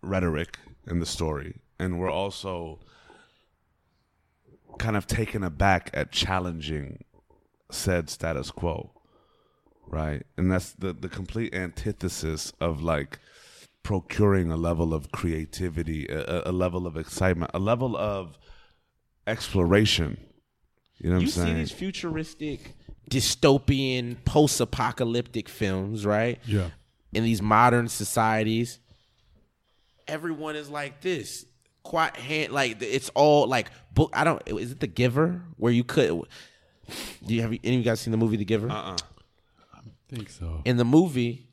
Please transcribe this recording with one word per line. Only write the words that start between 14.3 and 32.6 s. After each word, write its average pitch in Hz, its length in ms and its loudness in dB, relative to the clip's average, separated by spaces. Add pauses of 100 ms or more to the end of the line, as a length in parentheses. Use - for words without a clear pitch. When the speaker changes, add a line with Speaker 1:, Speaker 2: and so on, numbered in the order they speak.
Speaker 1:
a 80 60 -2
level 82 360 0
of 76 200 -4
creativity, 80 960 -4
a, 76 160 -4
a, 87 260 -4
a - 20 -2
level 90 360 0
of 78 80 -8
excitement, 85 580 0
a 85 60 -2
level 117 360 0
of 95 400 -6 (920)
exploration. 98 920 2 (800)
You 85 120 -2
know 90 60 4
what 92 60 4
Speaker 2:
You - 60 2
Speaker 1:
I'm - 40 0
Speaker 2:
see 87 80 0
Speaker 1:
saying? 80 160 0
Speaker 2:
these 78 160 -4
futuristic, 156 1000 -8 (360)
dystopian, 127 1120 4
post-apocalyptic 120 1200 2
films, 101 560 -2
right? 110 420 2
Speaker 3:
Yeah. 101 240 0 (420)
Speaker 2:
In 110 120 0
these 113 180 2
modern 117 460 6
societies, 110 920 0 (1300)
everyone 156 480 -6
is 147 120 -10
like 143 320 -8
this. 170 460 -6 (360)
Quiet - 340 0
hand, 135 360 -4
like, 123 280 0